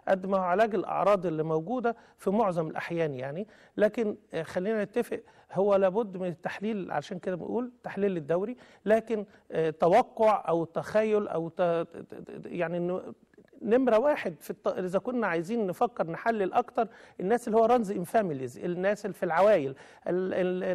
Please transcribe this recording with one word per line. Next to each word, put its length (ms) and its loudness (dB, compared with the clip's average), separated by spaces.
قد 180 0
ما 120 0
هو 40 2
علاج 340 2
الأعراض 500 2
اللي 180 -2
موجودة 520 -2
في 120 -4
معظم 380 2
الأحيان 480 -4
يعني. 320 -8
لكن، 400 0
آه، 100 -2
خلينا 400 -2
نتفق، 380 -4
هو 220 4
لابد 420 2
من 100 -4
التحليل، 640 -6
عشان 280 -6
كده 160 -6
بنقول 300 -4
التحليل 520 -4
الدوري، 400 -2
لكن، 400 0
آه، 180 0
توقع 800 4
أو 160 0
تخيل 600 0
أو 220 -4
ت-، 120 -4
ت-، 260 2
ت-، 300 -14
يعني 320 -4
إنه 360 -4
نمرة 360 4
واحد 400 0
في 100 -16
الت-، 180 -6
إذا 320 0
كنا 280 -2
عايزين 400 -2
نفكر 440 -2
نحلل 420 -2
أكتر، 340 0
الناس 280 0
اللي 100 2
هو 100 6
runs 200 4
in 260 -6
families، 500 -2
الناس 420 -2
اللي 80 -6
في 100 -12
العوائل، 520 4
ال-، 260 -2
ال-، 300 -2